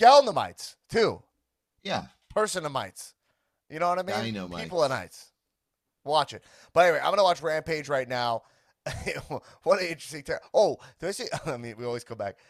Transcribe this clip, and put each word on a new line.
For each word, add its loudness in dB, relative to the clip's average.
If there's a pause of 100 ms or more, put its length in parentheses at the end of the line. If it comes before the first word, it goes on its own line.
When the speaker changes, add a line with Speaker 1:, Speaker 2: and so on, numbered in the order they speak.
Speaker 1:
Galnamites, 6 (140)
too. 0 (600)
Speaker 2:
Yeah. -6 (280)
Speaker 1:
Personamites. -4 (580)
You -10
know 0
what 0
I -2
mean? -6
Speaker 2:
Dynamites. -8
Speaker 1:
People -4
anites. -4 (720)
Watch 0
it. -18 (300)
But 6
anyway, 4
I'm -2
gonna 4
watch 4
Rampage -4
right -2
now. -2 (420)
<laughs> -8 (720)
What 2
an -4
interesting -12
ter-, -6 (120)
oh, 4 (200)
did -6
I -4
see, -10 (100)
<laughs> -12
I -6
mean, -12
we -10
always -6
come -14
back. -8 (120)